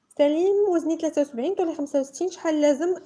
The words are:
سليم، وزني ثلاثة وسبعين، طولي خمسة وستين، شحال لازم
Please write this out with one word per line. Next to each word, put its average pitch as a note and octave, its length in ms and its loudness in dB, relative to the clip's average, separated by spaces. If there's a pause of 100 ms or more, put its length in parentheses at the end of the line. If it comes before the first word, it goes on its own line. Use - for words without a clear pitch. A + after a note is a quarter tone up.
(180)
سليم، D#4+ 380 2 (140)
وزني E4 280 0
ثلاثة D#4 240 0
وسبعين، C#4+ 340 -4
طولي E4 200 -2
خمسة C#4+ 240 -2
وستين، E4+ 320 -4
شحال D#4 300 -2
لازم D4 340 2 (100)